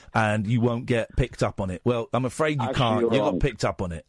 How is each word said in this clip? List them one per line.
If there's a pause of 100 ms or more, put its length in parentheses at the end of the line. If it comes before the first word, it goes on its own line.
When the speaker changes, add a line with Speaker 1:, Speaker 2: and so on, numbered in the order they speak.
(140)
Speaker 1:
and
you
won't
get
picked
up
on
it.
Well,
I'm
afraid
you
Speaker 2:
Actually,
Speaker 1:
can't.
Speaker 2:
you're
Speaker 1:
You
got
Speaker 2:
wrong.
Speaker 1:
picked
up
on
it.